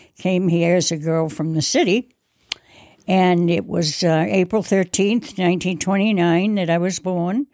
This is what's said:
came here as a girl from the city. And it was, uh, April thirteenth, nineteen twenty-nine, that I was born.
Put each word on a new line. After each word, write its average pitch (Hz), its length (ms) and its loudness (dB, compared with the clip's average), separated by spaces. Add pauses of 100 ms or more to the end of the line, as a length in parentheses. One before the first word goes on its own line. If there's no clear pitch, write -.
(180)
came 185 300 0
here 170 260 2
as 180 160 0
a 165 60 -2
girl 160 320 -2
from 160 260 -4
the 156 80 -4
city. 247 460 0 (1000)
And 180 420 2
it 165 180 -2
was, 170 360 -2
uh, 160 260 2
April 196 360 0
thirteenth, 196 760 0
nineteen 180 400 0
twenty-nine, 196 800 0
that 180 120 -2
I 170 100 2
was 175 200 -2
born. 185 560 -2